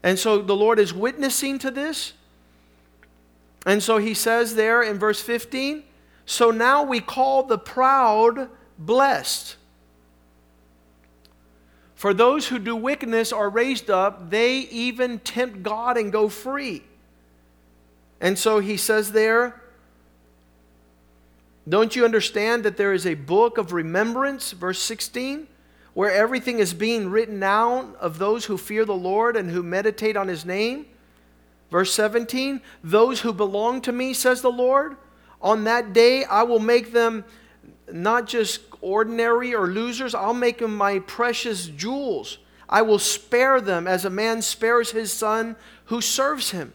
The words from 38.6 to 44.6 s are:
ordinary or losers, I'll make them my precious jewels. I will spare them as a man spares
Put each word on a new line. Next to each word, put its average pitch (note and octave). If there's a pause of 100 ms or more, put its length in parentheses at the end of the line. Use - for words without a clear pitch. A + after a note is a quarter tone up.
ordinary A#3
or G3
losers, A#3
I'll G#3
make A#3+
them A3
my G3
precious A3+
jewels. F#3+ (300)
I G#3+
will G#3+
spare B3
them F3+
as F#3
a G3
man A3
spares A#3